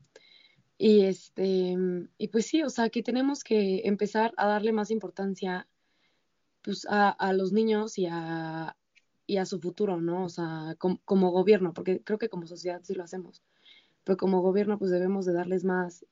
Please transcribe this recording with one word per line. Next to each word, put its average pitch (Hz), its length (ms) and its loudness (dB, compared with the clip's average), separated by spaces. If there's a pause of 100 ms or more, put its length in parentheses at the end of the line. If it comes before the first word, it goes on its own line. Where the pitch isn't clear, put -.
(840)
Y 214 220 8
este, 185 720 -2 (400)
y 220 120 -6
pues 220 180 0
sí, 320 160 0
o 269 80 -2
sea, 226 180 0
que 240 140 -4
tenemos 262 420 -2
que 196 400 2
empezar 208 540 0
a 202 80 2
darle 208 260 0
más 208 180 -2
importancia, 196 760 -6 (960)
pues, - 260 -8
a, 202 220 4
a 190 240 -2
los 190 180 0
niños 220 460 2
y 185 120 0
a, 165 680 -6 (500)
y 202 100 -2
a 185 80 0
su 180 160 -6
futuro, 180 400 -2
¿no? 170 240 -2
O 175 60 -4
sea, 160 480 -6
com-, 180 260 0
como 190 280 4
gobierno, 185 420 4
porque 185 280 -4
creo 208 160 -4
que 226 120 -6
como 175 160 -10
sociedad 175 360 -8
sí 196 120 -8
lo 180 100 -8
hacemos, 180 380 -14 (600)
pero 190 120 0
como 185 240 2
gobierno, 202 380 2
pues, 196 120 0
debemos 185 360 2
de 180 80 2
darles 180 300 0
más, 180 480 -2